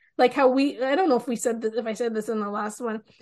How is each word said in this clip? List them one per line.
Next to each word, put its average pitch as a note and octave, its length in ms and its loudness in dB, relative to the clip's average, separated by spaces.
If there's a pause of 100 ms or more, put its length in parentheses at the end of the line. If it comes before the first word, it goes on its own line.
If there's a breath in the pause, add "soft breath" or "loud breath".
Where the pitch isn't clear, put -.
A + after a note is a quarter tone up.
(160)
like, B3 160 4
how C#4 160 4
we, C4+ 340 2
I C4 120 0
don't F#4 140 2
know B3 80 4
if - 100 -4
we A#3+ 100 -2
said A#3 240 -2
this, A3 140 -4
if A#3 120 -4
I A3 80 -4
said A3+ 200 -4
this G#3+ 140 -6
in A3 120 -4
the G#3 100 -6
last G#3+ 300 -8
one, A3 220 -6 (200 soft breath)